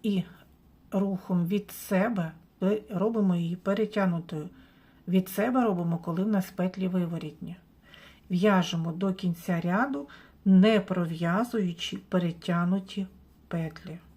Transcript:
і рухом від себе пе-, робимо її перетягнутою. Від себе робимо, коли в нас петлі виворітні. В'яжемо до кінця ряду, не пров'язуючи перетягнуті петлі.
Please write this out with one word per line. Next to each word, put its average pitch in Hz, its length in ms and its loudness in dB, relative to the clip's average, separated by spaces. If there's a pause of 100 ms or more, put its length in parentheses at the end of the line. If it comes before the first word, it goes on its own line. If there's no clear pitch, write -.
і 196 200 0 (680)
рухом 190 560 0
від 202 240 -2
себе 190 600 0 (260)
пе-, 208 320 0
робимо 202 460 2
її 170 200 -2
перетягнутою. 185 920 -2 (600)
Від 185 200 2
себе 247 360 0
робимо, 175 340 0
коли 175 260 -2
в 214 40 0
нас 196 220 0
петлі 185 380 -4
виворітні. 170 680 -6 (760)
В'яжемо 170 600 2
до 185 220 -2
кінця 175 460 -2
ряду, 240 480 -2 (360)
не 196 360 8
пров'язуючи 180 1160 -2
перетягнуті 180 1080 -2 (420)
петлі. 160 500 -8 (180)